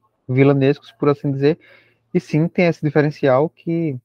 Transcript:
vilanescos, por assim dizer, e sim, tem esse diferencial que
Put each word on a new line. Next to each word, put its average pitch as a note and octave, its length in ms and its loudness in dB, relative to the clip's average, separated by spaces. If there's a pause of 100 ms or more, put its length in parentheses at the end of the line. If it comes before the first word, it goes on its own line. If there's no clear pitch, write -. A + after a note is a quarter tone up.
(280)
vilanescos, C#3 640 0
por - 160 -2
assim C#3+ 220 -2
dizer, C#3 280 -2 (540)
e F3+ 80 0
sim, D#3+ 280 -2
tem F3+ 180 0
esse D#3+ 180 -4
diferencial D3 640 0
que E3 560 -6